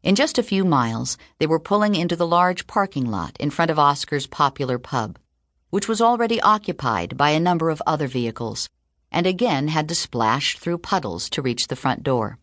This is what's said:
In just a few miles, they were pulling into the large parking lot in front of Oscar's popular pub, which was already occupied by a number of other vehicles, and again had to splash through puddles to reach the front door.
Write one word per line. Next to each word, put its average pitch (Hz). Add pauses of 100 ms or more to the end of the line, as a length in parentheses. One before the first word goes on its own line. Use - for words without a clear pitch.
In 190
just 294
a 233
few 190
miles, 123 (220)
they 160
were 160
pulling 208
into 170
the 170
large 180
parking 190
lot 92
in 143
front 165
of 156
Oscar's 143
popular 135
pub, 120 (480)
which 202
was 220
already 233
occupied 131
by 147
a 156
number 170
of 151
other 151
vehicles, 117 (400)
and 170
again 185
had 156
to 165
splash 117
through 175
puddles 120
to -
reach 123
the 139
front -
door. 113